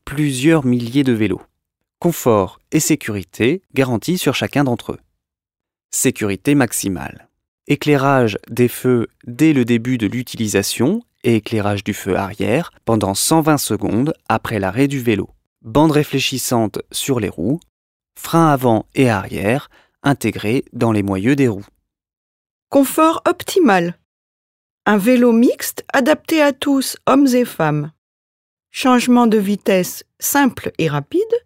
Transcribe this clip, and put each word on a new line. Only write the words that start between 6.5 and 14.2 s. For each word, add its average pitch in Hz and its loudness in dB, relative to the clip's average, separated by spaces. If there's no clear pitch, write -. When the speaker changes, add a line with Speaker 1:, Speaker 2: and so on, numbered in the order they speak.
Speaker 1:
maximale. 98 -4
Éclairage 135 2
des 117 0
feux 120 0
dès 143 2
le 131 2
début 120 -2
de 113 -2
l'utilisation 117 -2
et 120 2
éclairage 104 -2
du 107 -4
feu - -4
arrière 101 -4
pendant 107 0
cent 160 2
vingt 151 2
secondes 110 -2